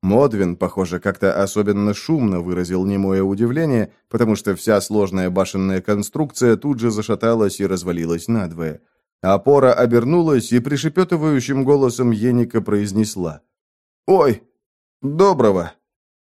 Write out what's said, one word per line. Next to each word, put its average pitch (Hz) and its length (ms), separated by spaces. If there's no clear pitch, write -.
Модвин, 98 540
похоже, 90 440
как-то 98 420
особенно 101 520
шумно 113 460
выразил 90 440
немое 98 380
удивление, 117 680
потому 110 260
что 98 180
вся 104 280
сложная 95 480
башенная 95 500
конструкция 113 800
тут 143 200
же 113 120
зашаталась 107 720
и 98 60
развалилась 85 640
надвое. 85 540
Опора 131 500
обернулась 123 800
и 123 80
пришепетывающим 147 1040
голосом 127 460
Еника 117 500
произнесла: 101 800
«Ой, 156 360
доброго!» 135 680